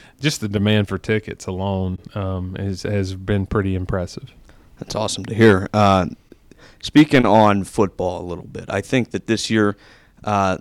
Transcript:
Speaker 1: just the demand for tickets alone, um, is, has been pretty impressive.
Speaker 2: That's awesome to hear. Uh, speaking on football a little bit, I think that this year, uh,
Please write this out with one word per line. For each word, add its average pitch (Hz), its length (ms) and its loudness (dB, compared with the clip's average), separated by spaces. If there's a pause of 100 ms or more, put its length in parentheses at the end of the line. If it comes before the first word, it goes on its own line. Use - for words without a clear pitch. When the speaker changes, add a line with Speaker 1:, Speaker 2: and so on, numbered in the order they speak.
(200)
Speaker 1:
just 147 200 -2
the 107 80 -6
demand 104 400 2
for 95 120 -6
tickets - 480 -6
alone, 95 500 -4 (160)
um, 95 440 -6
is, 98 260 -6
has 98 320 -4
been 95 320 -2
pretty 98 260 -2
impressive. 92 580 -6 (480)
Speaker 2:
That's - 160 -12
awesome 104 300 -4
to 101 100 -10
hear. 101 380 6
Uh, 98 340 4 (720)
speaking 147 420 4
on 104 420 4
football 92 540 -2
a 87 60 -10
little 87 220 -10
bit, - 200 -14
I 101 140 -4
think 123 300 -2
that - 160 -6
this 113 200 -2
year, 104 300 0 (460)
uh, 98 380 0